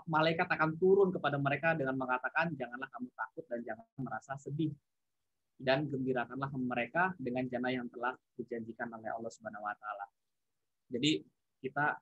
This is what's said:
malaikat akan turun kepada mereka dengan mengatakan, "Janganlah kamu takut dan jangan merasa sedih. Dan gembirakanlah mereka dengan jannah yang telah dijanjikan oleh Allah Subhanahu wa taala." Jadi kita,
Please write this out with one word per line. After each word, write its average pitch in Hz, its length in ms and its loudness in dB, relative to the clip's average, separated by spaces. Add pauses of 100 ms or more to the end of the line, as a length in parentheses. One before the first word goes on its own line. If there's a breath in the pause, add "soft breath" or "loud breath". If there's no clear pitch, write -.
malaikat 165 400 4
akan 160 320 2
turun 190 320 8
kepada 143 320 0
mereka 143 320 2
dengan 135 240 0
mengatakan, 131 560 0
"Janganlah 127 320 -6
kamu 123 320 -10
takut 113 320 -8
dan 120 160 -2
jangan 113 200 -10 (120)
merasa 131 400 -6
sedih. 147 320 -2 (920)
Dan 135 300 2
gembirakanlah 127 640 -2
mereka 127 640 0
dengan 127 320 -2
jannah 127 240 0
yang 120 160 -4
telah 120 240 -4 (240)
dijanjikan 117 560 -8
oleh 110 160 -10
Allah 113 240 -8
Subhanahu 104 320 -12
wa 104 80 -4
taala." 104 320 -10 (880)
Jadi 143 240 0 (420)
kita, 143 420 -2